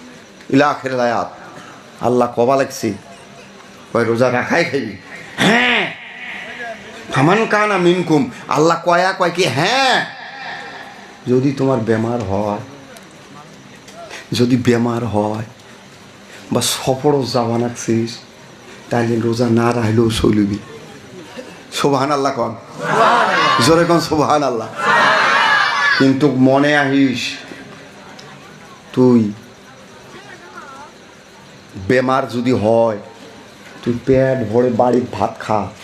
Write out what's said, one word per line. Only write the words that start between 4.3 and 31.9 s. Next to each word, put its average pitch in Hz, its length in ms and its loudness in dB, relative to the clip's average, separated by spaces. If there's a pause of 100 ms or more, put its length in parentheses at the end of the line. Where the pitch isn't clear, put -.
রাখাই 123 340 0
খাইবি। 113 320 -6 (400)
হ্যাঁ। 233 560 2 (1200)
ফামান 185 320 4
কানা 208 320 2
মিনকুম। 170 520 2 (180)
আল্লাহ 160 380 2
কয়া 175 260 2
কয় 185 180 0
কি, 175 140 0
হ্যাঁ, 190 640 0 (1200)
যদি 127 240 2
তোমার 135 280 0
বেমার 113 400 0
হয়, 104 380 -2 (1700)
যদি 123 260 2
বেমার 117 480 0
হয় 107 380 -2 (1080)
বা 120 100 2
সফরও 139 720 0
যাওয়া 117 240 0
লাগছিস, 117 600 -2 (720)
তাহলে 117 300 0
রোজা 117 300 0
না 117 180 4
রাখলেও 113 440 2
চলবি। 107 460 2 (1160)
সুবহানাল্লাহ 139 580 0
কন। 117 240 -4 (1120)
জোরে 165 200 6
কন 170 140 4
সুবহানাল্লাহ। 139 680 0 (1300)
কিন্তু 135 320 2
মনে 135 460 4
আহিস, 135 420 2 (1700)
তুই 123 380 4 (2500)
বেমার 131 420 2